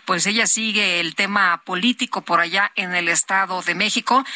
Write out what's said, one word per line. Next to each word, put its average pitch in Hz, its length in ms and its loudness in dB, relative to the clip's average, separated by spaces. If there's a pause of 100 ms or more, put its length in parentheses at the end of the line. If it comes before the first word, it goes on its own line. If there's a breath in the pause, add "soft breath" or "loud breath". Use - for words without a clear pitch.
pues 175 220 0
ella 214 200 2
sigue 208 540 0
el 165 140 -4
tema 196 500 0
político 202 560 -2
por 170 200 2
allá 180 340 0
en 185 200 -4
el 175 140 0
Estado 185 540 0
de 175 120 -2
México. 233 600 0